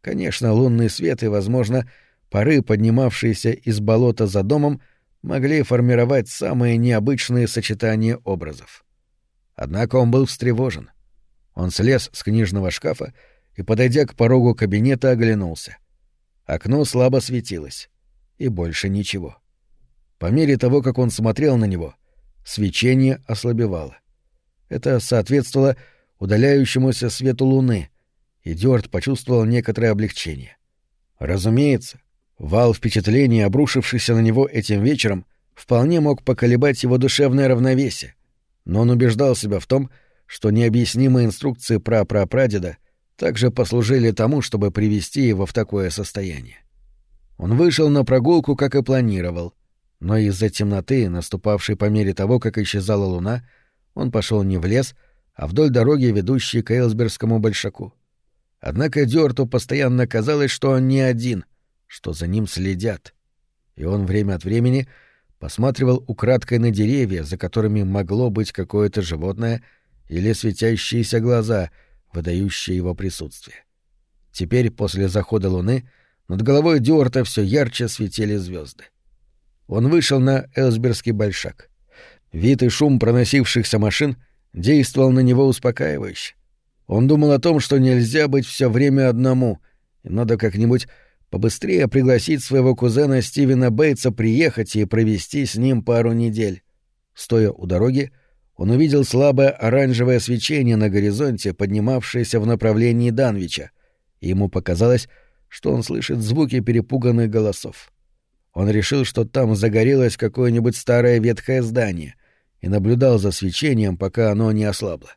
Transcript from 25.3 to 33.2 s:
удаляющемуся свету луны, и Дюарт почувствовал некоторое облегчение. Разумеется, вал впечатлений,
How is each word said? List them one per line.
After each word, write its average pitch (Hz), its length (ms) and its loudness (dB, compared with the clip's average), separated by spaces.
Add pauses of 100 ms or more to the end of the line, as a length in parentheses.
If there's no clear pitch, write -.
удаляющемуся 127 880 2
свету 131 360 -2
луны, 131 440 2 (540)
и 82 100 -8
Дюарт 110 360 0
почувствовал 120 560 -2
некоторое 113 460 0
облегчение. 85 680 -6 (640)
Разумеется, 113 800 0 (380)
вал 113 360 2
впечатлений, 113 680 2